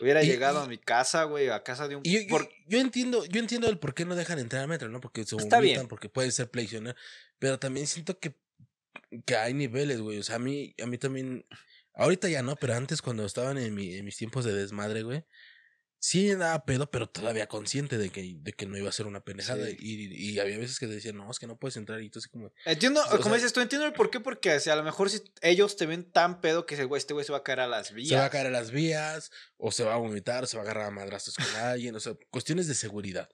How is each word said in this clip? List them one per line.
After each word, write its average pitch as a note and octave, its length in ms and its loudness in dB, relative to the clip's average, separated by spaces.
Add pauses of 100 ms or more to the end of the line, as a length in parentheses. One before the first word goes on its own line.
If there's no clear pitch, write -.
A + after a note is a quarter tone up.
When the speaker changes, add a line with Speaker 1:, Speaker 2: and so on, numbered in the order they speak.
Speaker 1:
Hubiera C#3+ 240 6
Speaker 2:
Y, - 20 8
Speaker 1:
llegado C#3 340 4
Speaker 2:
y C#3+ 40 -2
Speaker 1:
a C3 40 -8
mi A#2 100 -8
casa, B2+ 460 2
güey, D3 260 2
a G#2+ 120 -2
casa C3 260 -6
de C#3 80 -6
un C#3+ 80 -10
Speaker 2:
y E3+ 100 4
yo, A3 80 4
yo, G3 60 -8
Speaker 1:
por D3+ 200 2 (180)
Speaker 2:
yo G#3+ 140 4
entiendo, B3 460 2
yo F#3 120 0
entiendo A#3 300 0
el G3+ 100 2
por C#3+ 160 -4
qué E3+ 100 -4
no F3+ 120 -2
dejan E3+ 240 -2
entrar B2 220 -4
al C#3 60 -4
metro, C#3 200 -4
¿no? A#2+ 120 -10
Porque A#2 240 -8
se A2 120 -4
Speaker 1:
Está G#2+ 220 4
Speaker 2:
vomitan, C#3+ 40 6
Speaker 1:
bien. B2+ 260 4
Speaker 2:
porque G#2+ 200 -12
puede C3 240 0
ser B2 160 -2
traicionar. A2+ 480 -6 (420)
Pero C3+ 220 0
también C3+ 260 -4
siento E3+ 320 -4
que, D3+ 180 -8 (880)
que B2 120 2
hay A#2 180 2
niveles, C#3 460 0
güey. G#2+ 180 -4
O G2+ 60 -6
sea, A2+ 120 -2
a A#2 40 -2
mí, C3+ 420 -4
a A#2 40 -6
mí B2 120 -4
también, C3 480 -4 (460)
ahorita F#3 360 4
ya C#3+ 140 2
no, C3+ 140 -2
pero B2 180 0
antes C#3 280 -2
cuando A2 220 -2
estaban B2+ 340 -2
en A2+ 160 -2
mi, F#2+ 200 -4
en G2 100 -10
mis G2+ 120 -10
tiempos A#2+ 280 -2
de A2 100 2
desmadre, G#2 480 -2
güey, C3 220 -4 (760)
sí G3 360 4
daba E3 300 2
pedo, C#3 260 0
pero A2+ 180 -2
todavía G#2+ 400 -2
consciente C3+ 500 -2
de G2 120 0
que, F#2 280 -8
de D2+ 140 -8
que - 140 -8
no G2 120 -6
iba G2 100 -4
a - 40 -4
ser G#2+ 140 -4
una G2+ 180 -10
pendejada. G2 420 -4
Speaker 1:
Sí. G#2 140 -6
Speaker 2:
Y, G#2 520 -8
y G2+ 60 -2
había G2+ 200 -2
veces B2 200 -6
que B2+ 80 -6
decía, G#2+ 260 -8
"No, G#2 180 -12
es B2 80 -8
que - 80 -14
no A#2 120 -14
puedes C3 180 -8
entrar", A2 260 -8
y G#2+ 80 -12
tú - 100 -14
así - 80 -12
como, A2+ 240 -14 (140)
Speaker 1:
Entiendo, A3 360 4
Speaker 2:
o A#3+ 160 0
Speaker 1:
como - 60 2
Speaker 2:
sea G#3+ 100 6
Speaker 1:
dices A#3 180 4
tú, B3 80 2
entiendo C#4 260 2
el D4+ 80 -2
por G#3+ 160 4
qué, B3 100 -4
porque, G#3+ 340 2
o C#3+ 60 4
sea, D3+ 140 4
a - 20 6
lo D#3 80 2
mejor G3 260 0
si G#3 120 -4 (200)
ellos F3+ 340 6
te E3+ 100 0
ven E3+ 240 -4
tan F3 300 4
pedo E3+ 260 2
que D3+ 80 -6
ese C#3+ 100 -2
güey, C#3 140 0
este C#3+ 160 -4
güey D3 120 -2
se D3 60 -4
va C#3 60 0
a - 40 -6
caer C3 180 0
a B2+ 60 2
las G#2+ 220 -2
Speaker 2:
Se G#2 60 -14
va - 20 -16
a A2+ 60 -8
Speaker 1:
vías. C3+ 280 4
Speaker 2:
caer C#3 160 0
a B2+ 40 -2
las A#2+ 200 -2
vías, D#3 600 -2 (260)
o G#2+ 160 -4
se A#2+ 100 -2
va A2 120 2
a A#2+ 40 2
vomitar, A#2 480 -2
se A#2 100 -6
va G#2+ 60 -4
a G2+ 40 -6
agarrar G#2+ 200 -4
a G#2 40 -4
madrazos G2 460 -8
con B2+ 100 -2
Speaker 1:
<laughs> - 100 -4
Speaker 2:
alguien, A#2+ 400 -2
o A2 40 -8
sea, A2+ 140 -6 (160)
cuestiones D#3+ 380 0
de C3+ 60 0
seguridad, G2 600 -4